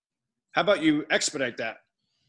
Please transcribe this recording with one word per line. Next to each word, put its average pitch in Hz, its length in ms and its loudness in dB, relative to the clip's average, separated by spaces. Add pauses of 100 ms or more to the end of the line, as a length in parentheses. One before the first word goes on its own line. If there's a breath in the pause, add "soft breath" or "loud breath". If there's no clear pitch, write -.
(520)
how 160 100 0
about 180 220 2
you 151 260 2
expedite 135 480 -2
that, 113 200 -8 (520)